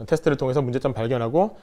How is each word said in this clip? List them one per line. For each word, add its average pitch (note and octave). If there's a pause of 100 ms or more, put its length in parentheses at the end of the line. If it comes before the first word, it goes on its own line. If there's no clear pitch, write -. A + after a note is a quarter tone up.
테스트를 D3+
통해서 C3+
문제점 B2+
발견하고, B2